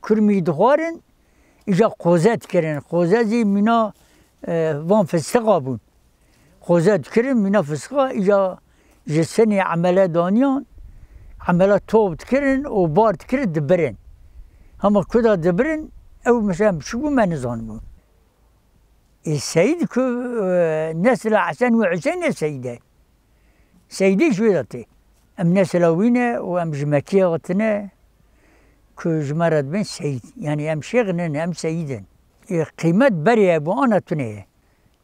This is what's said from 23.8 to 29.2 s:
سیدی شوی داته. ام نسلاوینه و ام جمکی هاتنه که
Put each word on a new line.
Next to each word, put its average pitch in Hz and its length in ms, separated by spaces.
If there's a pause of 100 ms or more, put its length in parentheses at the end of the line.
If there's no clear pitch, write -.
سیدی 196 440
شوی 208 200
داته. 123 320 (560)
ام 170 160
نسلاوینه 190 720 (120)
و 180 120 (120)
ام 165 80
جمکی 147 480
هاتنه 190 720 (1080)
که 175 100 (180)